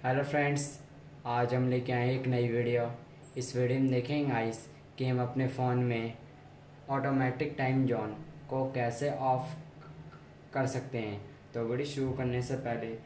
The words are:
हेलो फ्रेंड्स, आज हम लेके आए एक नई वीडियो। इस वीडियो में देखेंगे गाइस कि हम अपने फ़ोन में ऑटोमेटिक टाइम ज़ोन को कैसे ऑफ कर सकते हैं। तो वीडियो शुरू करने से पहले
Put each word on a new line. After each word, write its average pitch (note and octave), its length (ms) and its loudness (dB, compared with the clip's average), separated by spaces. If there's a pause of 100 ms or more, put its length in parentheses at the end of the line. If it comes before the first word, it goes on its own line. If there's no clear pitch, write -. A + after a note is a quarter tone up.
हेलो C3+ 180 2
फ्रेंड्स, C#3+ 400 2 (600)
आज A#2+ 280 2
हम B2+ 140 4
लेके B2 240 0
आए B2 220 4
एक C3 120 -2
नई A#2+ 220 4
वीडियो। A#2+ 340 2 (540)
इस B2 200 -4
वीडियो B2+ 240 4
में C3+ 100 4
देखेंगे C#3+ 360 2
गाइस A2+ 320 0 (400)
कि C3 80 0
हम B2 160 2
अपने B2+ 260 0
फ़ोन B2 300 2
में A#2 360 2 (760)
ऑटोमेटिक C3+ 680 2
टाइम C3 280 4
ज़ोन A2 280 0 (360)
को C3 220 0
कैसे B2 380 0
ऑफ C3 460 0 (1000)
कर C3 120 2
सकते B2+ 320 -2
हैं। G#2 220 -4 (340)
तो A#2 100 0
वीडियो B2+ 240 0
शुरू C3+ 240 -2
करने B2 300 0
से B2+ 160 -2
पहले A2+ 480 -4